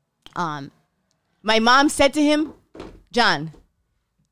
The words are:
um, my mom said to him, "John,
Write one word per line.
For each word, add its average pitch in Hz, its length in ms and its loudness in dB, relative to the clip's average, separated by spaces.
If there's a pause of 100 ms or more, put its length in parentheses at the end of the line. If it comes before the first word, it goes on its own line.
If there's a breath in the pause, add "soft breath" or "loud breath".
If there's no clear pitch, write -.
(360)
um, 147 340 -10 (720)
my 214 160 0
mom 254 300 4
said 277 260 0
to 302 80 0
him, 302 300 0 (600)
"John, 160 400 0 (800)